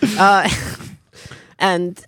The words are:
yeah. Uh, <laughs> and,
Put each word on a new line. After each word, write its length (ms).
yeah. 200
Uh, 280
<laughs> 500
and, 480